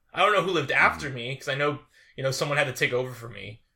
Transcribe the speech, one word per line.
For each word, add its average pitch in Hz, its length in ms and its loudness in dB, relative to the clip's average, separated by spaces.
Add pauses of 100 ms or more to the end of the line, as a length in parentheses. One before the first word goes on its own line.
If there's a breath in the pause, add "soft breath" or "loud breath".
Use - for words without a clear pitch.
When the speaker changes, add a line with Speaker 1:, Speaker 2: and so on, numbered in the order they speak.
(140)
Speaker 1:
I 165 60 0
don't 202 120 4
know 185 100 4
who 185 100 -2
lived 143 200 0
after 147 340 4
Speaker 2:
Mm-hmm. 131 40 -6
Speaker 1:
me, 127 260 -8
'cause - 120 -12
I 135 60 0
know, 143 260 0 (360 soft breath)
you 131 60 -6
know, 135 80 2
someone 143 280 0
had 147 100 4
to 127 40 -6
take 131 200 0
over 127 200 0
for 117 160 -14
me 101 340 -14 (140)